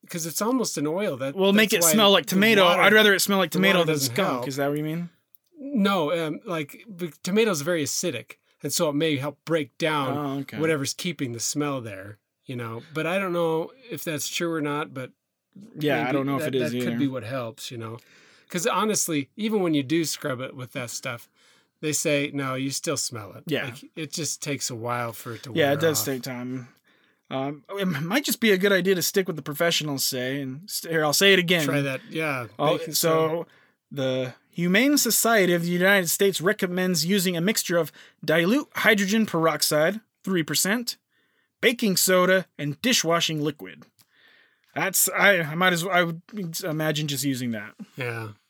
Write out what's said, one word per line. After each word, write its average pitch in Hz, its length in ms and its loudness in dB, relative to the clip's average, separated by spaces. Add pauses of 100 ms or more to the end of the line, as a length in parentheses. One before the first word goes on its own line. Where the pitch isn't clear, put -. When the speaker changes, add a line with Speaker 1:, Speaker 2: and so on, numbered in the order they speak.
Speaker 1:
'cause 165 160 -8
it's 160 160 -6
almost 233 360 -2
an 147 100 -2
oil 175 300 -2
that, 135 180 -6
Speaker 2:
Well, 196 180 4
make 214 160 6
Speaker 1:
that's 196 160 2
Speaker 2:
it - 20 6
Speaker 1:
why 208 60 4
Speaker 2:
smell 208 180 6
like 180 140 4
Speaker 1:
the - 60 -4
Speaker 2:
tomato. 196 340 6
Speaker 1:
water, 180 160 6
Speaker 2:
I'd 196 120 8
rather 214 200 8
it 180 80 2
smell 196 160 2
like 180 140 2
Speaker 1:
the 175 80 0
Speaker 2:
tomato 190 200 6
Speaker 1:
water 170 80 4
Speaker 2:
than 156 80 2
Speaker 1:
doesn't 131 200 -2
Speaker 2:
skunk. 190 140 0
Speaker 1:
help. 131 180 -2
Speaker 2:
Is 135 100 -6
that 143 120 0
what 147 80 -2
you 151 60 -2
mean? 165 260 -4 (500)
Speaker 1:
No, 202 520 2
um, 160 340 -2
like, 165 440 -8
the 175 240 -10 (100)
tomato's 196 380 2
very 160 220 0
acidic, - 500 -6 (300)
and 147 100 -4
so 165 160 0
it 143 60 -4
may 156 220 0
help 139 280 -6
break 156 320 -4
down 143 400 -2
Speaker 2:
Oh, 139 240 -4
okay. 117 180 -10
Speaker 1:
whatever's 151 360 0
keeping 147 380 -6
the 117 60 -10
smell 143 420 -4
there, 104 360 -14 (280)
you 131 100 -10
know. 117 260 -8 (120)
But 156 140 -4
I 185 120 0
don't 190 120 -2
know 165 400 0 (180)
if 156 140 -10
that's 156 240 -6
true 170 240 -4
or 160 80 -2
not, 147 340 -4
but 131 180 -12 (680)
Speaker 2:
Yeah, 143 200 2
I 113 60 0
Speaker 1:
maybe 123 80 0
Speaker 2:
don't 135 120 0
know 139 120 -2
if - 60 -2
Speaker 1:
that, 135 120 -2
Speaker 2:
it 127 60 0
is 117 100 -2
Speaker 1:
that 123 80 -4
could 123 100 -2
Speaker 2:
either. 117 80 -4
Speaker 1:
be 143 100 0
what 127 160 -6
helps, 117 480 -8
you 123 60 -12
know. 113 220 -10 (500)
'Cause 170 180 -6
honestly, 185 680 0
even 214 240 0
when 170 140 2
you 143 80 2
do 160 200 0
scrub 135 380 -6
it 131 140 -10
with 127 180 -14
that 123 160 -8
stuff, - 400 -10 (500)
they 151 140 -4
say, 143 400 0
"No, 135 220 -4
you 135 160 -4
still 143 260 -4
smell 107 360 -8
it." 113 120 -18
Speaker 2:
Yeah. 131 200 -4
Speaker 1:
Like, 117 300 -16
it 156 160 -10
just - 300 -6
takes 139 300 -6
a 123 40 -10
while 120 380 -4
for 117 220 -12
it - 80 -16
to 127 100 -14
Speaker 2:
Yeah, 147 140 2
Speaker 1:
wear 143 60 2
Speaker 2:
it 151 60 -2
does 156 200 2
Speaker 1:
off. - 60 -4
Speaker 2:
take 131 180 -4
time. 127 460 -8 (600)
Um, 139 400 -6
it 403 140 -6
m-, 160 240 -2
might 254 180 0
just - 160 -4
be 220 100 4
a 190 60 4
good 202 160 2
idea 185 220 2
to 175 60 -2
stick 190 260 0
with 170 100 -4
the 151 40 -10
professionals 151 600 -2
say, 131 380 -4
and 139 280 -10
st-, - 220 -8
here, 160 140 2
I'll 147 80 2
say 196 200 6
it 185 60 8
again. 175 260 2
Speaker 1:
Try 151 160 0
that, 135 280 -4
yeah, 143 380 -4 (120)
Speaker 2:
Oh, 151 180 2
Speaker 1:
baking 160 180 -8
Speaker 2:
so 170 140 2
Speaker 1:
soda. 160 360 2 (440)
Speaker 2:
the 131 440 -2 (160)
Humane 208 480 4
Society 214 560 4
of 170 100 0
the 170 80 -2
United 185 380 4
States 196 320 2
recommends 185 640 0
using 180 320 0
a 165 40 -2
mixture 185 360 0
of 160 120 0 (340)
dilute 170 520 2
hydrogen 208 500 2
peroxide, 160 760 0 (240)
three 185 180 0
percent, 202 540 -2 (640)
baking 226 340 2
soda, 185 520 4 (120)
and 147 220 -6
dishwashing 165 600 0
liquid. 95 420 -8 (920)
That's, 185 340 0
I, 190 300 4
I 151 160 -4
might 185 160 4
as 170 140 0
well, 190 100 -2
I 175 80 6
would 170 180 -4 (440)
imagine 156 420 -2
just 139 160 -4
using 127 280 -2
that. 107 240 -8 (200)
Speaker 1:
Yeah. 117 340 -6 (200)